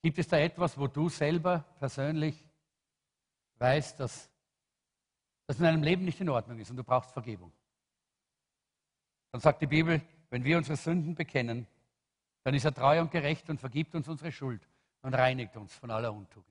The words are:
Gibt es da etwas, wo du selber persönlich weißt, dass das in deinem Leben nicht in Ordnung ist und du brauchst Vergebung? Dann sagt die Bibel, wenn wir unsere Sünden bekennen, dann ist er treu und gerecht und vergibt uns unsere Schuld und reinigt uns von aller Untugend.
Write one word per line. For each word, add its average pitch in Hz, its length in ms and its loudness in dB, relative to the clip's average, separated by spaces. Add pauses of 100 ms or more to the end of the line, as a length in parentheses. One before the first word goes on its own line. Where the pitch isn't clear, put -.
Gibt 165 180 0
es 160 100 0
da 165 80 4
etwas, 165 400 2
wo 139 100 0
du 151 220 0
selber 160 560 0 (140)
persönlich 151 640 -2 (1120)
weißt, 131 400 0
dass - 300 -8 (1200)
das 131 100 -4
in 160 60 2
deinem 160 200 6
Leben 185 220 2
nicht 175 160 -4
in 180 80 -2
Ordnung 117 300 -2
ist 104 100 -14
und 127 80 -10
du 127 80 -8
brauchst 127 260 0
Vergebung? 101 400 -10 (1800)
Dann 120 80 -6
sagt - 200 4
die 151 60 -2
Bibel, 160 340 2 (280)
wenn 123 160 -4
wir 160 120 4
unsere 156 200 -2
Sünden 165 380 -2
bekennen, 120 520 -4 (760)
dann 131 100 0
ist 143 100 2
er 151 100 2
treu 147 280 4
und 156 100 -2
gerecht 151 380 -2
und 151 100 -4
vergibt 131 340 -4
uns 147 140 -4
unsere 156 240 -8
Schuld 123 340 -8 (360)
und 131 120 -6
reinigt 127 440 2
uns 101 180 -16
von 117 160 -14
aller 113 220 -4
Untugend. 101 380 -16